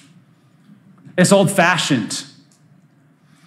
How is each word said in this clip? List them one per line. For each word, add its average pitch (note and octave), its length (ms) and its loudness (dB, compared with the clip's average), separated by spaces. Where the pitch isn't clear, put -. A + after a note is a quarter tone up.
It's F3+ 140 2
old-fashioned. F3 920 0